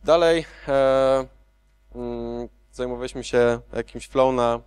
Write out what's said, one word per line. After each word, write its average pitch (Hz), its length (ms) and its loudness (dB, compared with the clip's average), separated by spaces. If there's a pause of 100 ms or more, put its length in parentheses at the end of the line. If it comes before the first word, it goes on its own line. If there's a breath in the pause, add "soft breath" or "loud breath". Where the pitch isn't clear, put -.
Dalej, 165 400 4 (240 loud breath)
e, 135 580 2 (680)
mm, 120 540 -8 (240)
zajmowaliśmy 123 520 -8
się 120 360 2 (120)
jakimś - 360 -10
flow 131 260 2
na 120 320 0